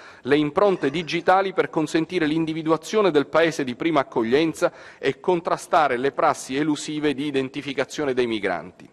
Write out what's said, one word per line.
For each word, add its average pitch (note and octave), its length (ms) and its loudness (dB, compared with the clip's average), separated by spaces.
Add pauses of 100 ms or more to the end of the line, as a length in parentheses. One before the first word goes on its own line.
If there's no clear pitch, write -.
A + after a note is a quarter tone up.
(220)
le C3+ 160 2
impronte D3+ 520 2
digitali F3 640 0
per - 180 0
consentire D#3+ 560 -2
l'individuazione D#3+ 840 0
del C#3+ 160 2
paese D#3 380 2
di B2 100 -6
prima D#3 260 0
accoglienza C#3+ 720 0 (260)
e - 220 -2
contrastare E3+ 800 0
le C3+ 160 0
prassi C#3+ 420 0
elusive D3+ 580 -2
di C3+ 120 -6
identificazione C3+ 880 -4
dei B2 120 2
migranti. F#2+ 680 -4